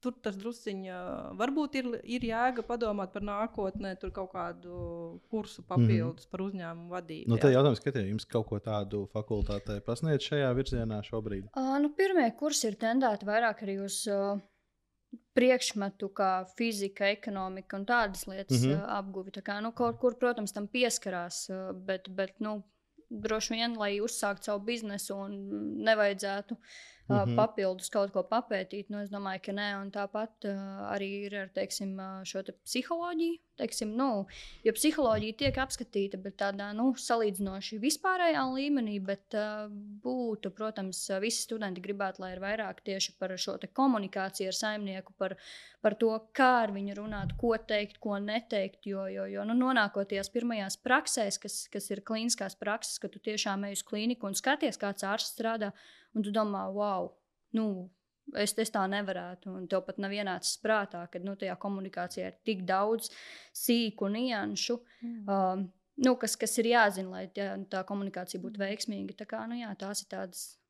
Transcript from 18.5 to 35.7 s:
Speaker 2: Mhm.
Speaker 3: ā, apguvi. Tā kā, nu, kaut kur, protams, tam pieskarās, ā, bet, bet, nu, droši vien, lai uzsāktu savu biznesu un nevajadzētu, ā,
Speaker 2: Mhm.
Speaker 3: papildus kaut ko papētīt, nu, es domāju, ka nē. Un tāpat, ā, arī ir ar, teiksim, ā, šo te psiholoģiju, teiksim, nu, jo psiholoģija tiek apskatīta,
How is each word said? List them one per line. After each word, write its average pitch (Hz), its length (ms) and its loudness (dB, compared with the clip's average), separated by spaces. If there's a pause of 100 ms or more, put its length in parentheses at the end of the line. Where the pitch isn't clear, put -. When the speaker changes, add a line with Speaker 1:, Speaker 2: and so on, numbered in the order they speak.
Speaker 2:
Mhm. 147 160 6
Speaker 3:
ā, 202 60 -4 (140)
apguvi. 190 320 -8
Tā 190 100 -10
kā, 202 200 -4
nu, 233 100 -2
kaut 233 260 0
kur, 240 160 4
protams, 233 380 0
tam 202 160 -6
pieskarās, 196 840 0
ā, 190 240 -6
bet, 190 400 -4
bet, 190 260 -4
nu, 214 220 -2 (480)
droši 220 460 -2
vien, 233 180 0
lai 208 260 0
uzsāktu 208 440 -2
savu 208 200 -2
biznesu 208 520 -4
un 196 160 -8 (500)
nevajadzētu, 208 720 4 (540)
ā, 202 160 6
Speaker 2:
Mhm. 120 100 2
Speaker 3:
papildus 190 540 2
kaut 202 220 2
ko 185 100 2
papētīt, 202 680 -2
nu, 208 120 -6
es 202 100 -6
domāju, 196 320 -6
ka 202 100 -6
nē. 202 300 -2
Un 196 80 -8
tāpat, 208 400 -4 (140)
ā, 196 520 -4
arī 196 300 -4
ir 202 80 -8
ar, 190 140 -6
teiksim, 190 480 -4
ā, 190 280 -8
šo 190 200 -6
te 202 80 -10
psiholoģiju, 339 880 -2 (180)
teiksim, 214 380 -2
nu, 226 300 2 (360)
jo 220 100 6
psiholoģija 226 640 2
tiek 269 200 2
apskatīta, 202 640 -2